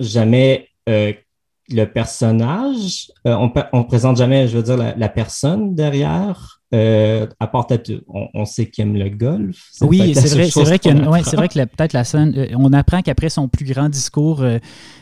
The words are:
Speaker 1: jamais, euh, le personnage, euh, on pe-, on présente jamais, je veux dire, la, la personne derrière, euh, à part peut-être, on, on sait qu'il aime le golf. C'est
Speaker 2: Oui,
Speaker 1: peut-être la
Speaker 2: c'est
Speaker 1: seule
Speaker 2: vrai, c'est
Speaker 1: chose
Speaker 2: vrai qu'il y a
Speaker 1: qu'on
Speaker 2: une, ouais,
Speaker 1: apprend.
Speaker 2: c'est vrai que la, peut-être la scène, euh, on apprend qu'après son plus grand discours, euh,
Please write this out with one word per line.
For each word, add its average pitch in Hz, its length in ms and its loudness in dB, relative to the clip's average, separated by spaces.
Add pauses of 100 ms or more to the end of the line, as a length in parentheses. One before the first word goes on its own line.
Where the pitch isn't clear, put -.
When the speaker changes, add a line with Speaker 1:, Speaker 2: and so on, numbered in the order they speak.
Speaker 1:
jamais, 120 680 2 (200)
euh, 107 240 0 (560)
le 110 160 0
personnage, 135 1300 -2 (160)
euh, 120 80 2
on 117 160 0
pe-, - 220 -4
on 123 120 2
présente 123 320 0
jamais, 127 320 2
je 113 80 -4
veux 117 60 0
dire, 123 160 -2
la, 123 180 -4
la 113 120 -2
personne 180 680 -4
derrière, 151 880 -4 (140)
euh, 110 520 2 (140)
à 117 60 -4
part - 200 -4
peut-être, 117 240 -4 (180)
on, 101 260 -10
on 104 100 -6
sait 110 240 -6
qu'il - 140 -6
aime 104 140 -2
le 98 120 -2
golf. 156 640 -6
C'est - 140 -2
Speaker 2:
Oui, 165 120 6
Speaker 1:
peut-être 180 180 4
la 135 40 6
Speaker 2:
c'est 127 80 4
Speaker 1:
seule 143 100 2
Speaker 2:
vrai, 170 80 4
c'est 160 60 0
Speaker 1:
chose 147 160 4
Speaker 2:
vrai 180 100 4
qu'il 180 120 2
y 143 40 6
a - 20 6
Speaker 1:
qu'on 147 80 4
Speaker 2:
une, 143 60 2
ouais, 165 100 4
Speaker 1:
apprend. 160 100 -2
Speaker 2:
c'est 160 60 -2
vrai 160 120 2
que 151 100 -4
la, 131 80 0
peut-être 156 260 -4
la 120 120 0
scène, 151 320 0
euh, 135 200 -2
on 135 160 4
apprend 139 300 2
qu'après 156 280 -2
son 135 180 -4
plus - 160 -4
grand 135 240 -2
discours, 147 540 -2
euh, 117 160 0 (440)